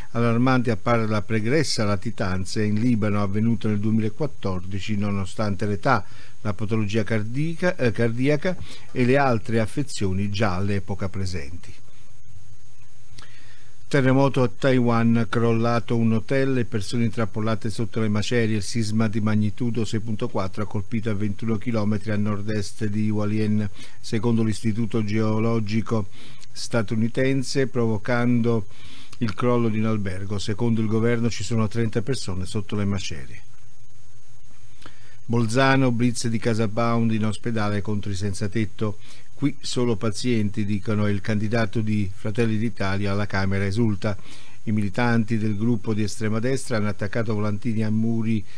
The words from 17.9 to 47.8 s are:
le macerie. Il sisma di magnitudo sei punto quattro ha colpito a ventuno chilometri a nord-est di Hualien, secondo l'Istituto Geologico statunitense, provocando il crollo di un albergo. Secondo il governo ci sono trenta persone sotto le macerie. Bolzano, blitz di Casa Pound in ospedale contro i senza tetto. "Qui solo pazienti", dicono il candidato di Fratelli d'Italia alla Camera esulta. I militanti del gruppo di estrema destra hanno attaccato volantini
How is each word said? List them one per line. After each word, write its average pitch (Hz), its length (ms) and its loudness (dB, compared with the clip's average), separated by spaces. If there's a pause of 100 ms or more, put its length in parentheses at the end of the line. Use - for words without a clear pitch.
le 110 80 2
macerie. 110 480 2
Il 101 80 0
sisma 110 460 0
di 110 100 0
magnitudo 107 640 2
sei 107 160 -2
punto 110 300 -2
quattro 104 340 -2
ha - 20 -2
colpito 107 440 -2
a 107 40 0
ventuno 107 440 0
chilometri 107 540 0
a 104 40 0
nord-est 104 720 0
di 107 240 0
Hualien, 107 600 2 (300)
secondo 113 440 2
l'Istituto 110 600 0
Geologico 110 1040 0 (460)
statunitense, 127 1120 0
provocando 117 1000 2 (500)
il 110 160 0
crollo 120 340 2
di 107 100 0
un 110 100 2
albergo. 101 520 -2
Secondo 113 400 0
il 113 80 2
governo 113 420 2
ci 107 140 -2
sono 110 240 0
trenta 113 340 0
persone 92 440 -2
sotto 104 320 -2
le 101 80 0
macerie. 95 560 -2 (1800)
Bolzano, 127 640 2
blitz 120 360 0
di 113 120 0
Casa 113 300 0
Pound 117 420 0
in 110 140 0
ospedale 104 560 -2
contro 104 300 -2
i 95 40 -2
senza 101 340 -2
tetto. 107 500 -2 (340)
"Qui 143 280 -2
solo 120 340 0
pazienti", 107 720 0
dicono 104 420 0
il 101 140 0
candidato 110 580 0
di 107 340 0
Fratelli 110 440 0
d'Italia 101 540 0
alla 101 160 0
Camera 98 380 0
esulta. 104 520 0 (460)
I 117 100 0
militanti 113 640 2
del 107 180 0
gruppo 113 380 0
di 107 100 2
estrema 107 360 0
destra 127 380 0
hanno 104 120 2
attaccato 107 440 0
volantini 107 500 0